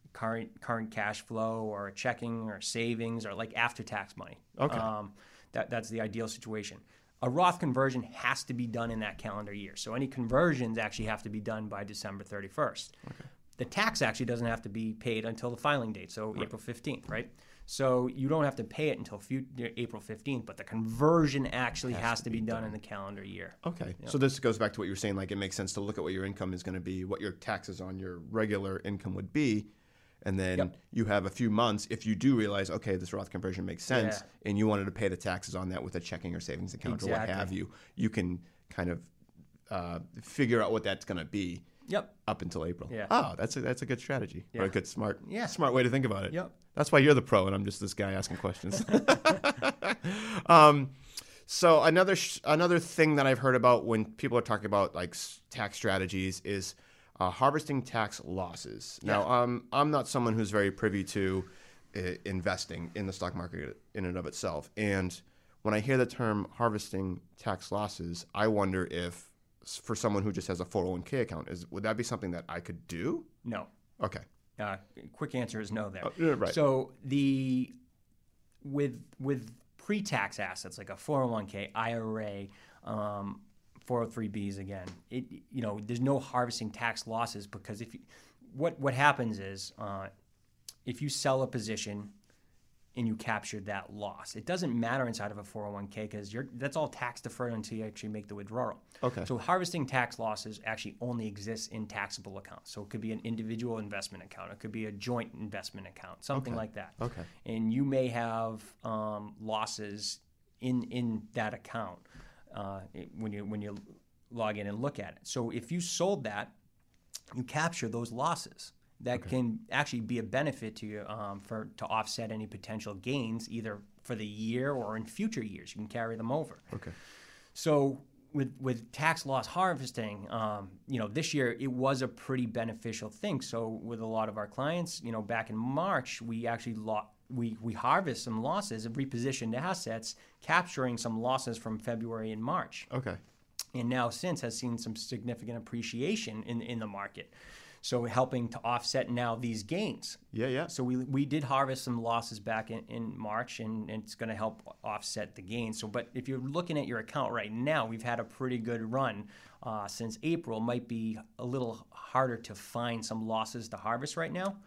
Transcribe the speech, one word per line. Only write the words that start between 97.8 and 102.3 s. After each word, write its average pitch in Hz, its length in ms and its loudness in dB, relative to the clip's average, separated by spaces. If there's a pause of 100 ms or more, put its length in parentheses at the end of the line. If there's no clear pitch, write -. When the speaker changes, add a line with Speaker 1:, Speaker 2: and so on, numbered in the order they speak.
Speaker 1:
actually 107 240 -8
make 107 180 -8
the 104 80 -10
withdrawal. 107 460 -4 (220)
Speaker 2:
Okay. 120 220 0
Speaker 1:
So 127 120 -2
harvesting 175 480 0
tax 127 320 0
losses 110 480 -4
actually 107 360 -6
only 120 260 -2
exists 104 400 -6
in 110 200 -6
taxable 98 520 -6